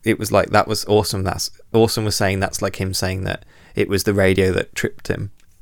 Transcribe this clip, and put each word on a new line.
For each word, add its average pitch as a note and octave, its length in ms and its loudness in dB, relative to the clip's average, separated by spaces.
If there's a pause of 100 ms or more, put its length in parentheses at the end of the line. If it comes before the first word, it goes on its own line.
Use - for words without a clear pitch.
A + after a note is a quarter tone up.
it A2+ 140 2
was G#2 140 -6
like, G2 180 2
that G#2 180 4
was G#2+ 180 -4
awesome. G#2 380 2
That's, - 260 -4 (220)
Orson A2+ 320 2
was G#2 120 -2
saying G2 240 0
that's - 220 -4
like G2 180 -4
him F#2 140 -4
saying F#2 300 -4
that F#2+ 200 -6 (300)
it - 140 0
was F#2+ 160 0
the G#2 100 2
radio F#2+ 380 4
that - 220 -2
tripped - 340 -6
him, - 220 -4 (300)